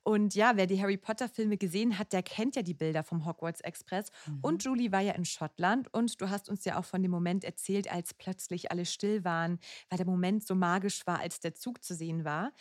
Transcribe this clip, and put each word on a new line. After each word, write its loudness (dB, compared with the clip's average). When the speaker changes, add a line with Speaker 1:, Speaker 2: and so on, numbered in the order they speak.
Speaker 1:
Und 4
ja, 6
wer 4
die 2
Harry 2
Potter -4
Filme 0
gesehen 0
hat, -4
der 2
kennt -4
ja 0
die -4
Bilder 0
vom -2
Hogwarts -6
Express. -6
Speaker 2:
Mhm. -6
Speaker 1:
Und 0
Julie 2
war 6
ja 4
in -2
Schottland 0
und 0
du 0
hast -4
uns -4
ja 0
auch -2
von 0
dem 2
Moment 2
erzählt, -2
als -4
plötzlich -6
alle -2
still 0
waren, 0
weil -2
der 0
Moment 2
so 0
magisch 2
war, 0
als -6
der -4
Zug -10
zu -8
sehen -4
war. -2